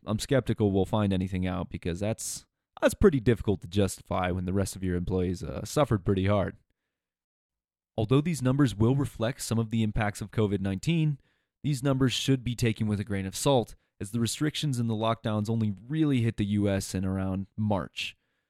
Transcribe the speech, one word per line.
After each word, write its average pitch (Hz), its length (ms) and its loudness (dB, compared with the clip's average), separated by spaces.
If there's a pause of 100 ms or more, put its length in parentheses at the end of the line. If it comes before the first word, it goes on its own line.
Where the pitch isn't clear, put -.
I'm 110 140 -2
skeptical 113 520 0
we'll 95 140 4
find 101 300 0
anything 92 320 -2
out 90 240 -4
because 87 280 -6
that's, - 460 -6 (380)
that's 285 100 4
pretty 151 280 6
difficult 104 420 0
to - 60 -14
justify 92 640 -2
when 90 140 -2
the 92 80 -2
rest 98 240 -2
of 95 80 -10
your 90 120 0
employees, 90 460 -2
uh, - 220 -8
suffered 123 400 0
pretty 95 220 2
hard. 98 320 0 (1400)
Although 113 240 4
these 151 220 -2
numbers 127 340 4
will 113 200 4
reflect 127 440 -4
some - 180 -2
of 113 120 -2
the 113 120 0
impacts 107 380 -2
of 107 100 -10
covid 101 300 0
nineteen, 147 580 0 (460)
these 135 180 -2
numbers 131 300 2
should 131 320 0
be 120 100 -4
taken 113 320 0
with 104 140 0
a 104 40 -4
grain 98 200 -4
of 95 100 -8
salt, 131 420 2 (220)
as 104 120 -10
the 117 100 -2
restrictions 139 580 -2
and 117 120 0
the 110 40 0
lockdowns 107 540 -2
only 110 240 0 (160)
really 147 320 2
hit 113 160 0
the 107 80 0
U 101 240 2
S 98 260 -2
in 95 120 -2
around 95 400 -2 (100)
March. 104 580 -2 (360)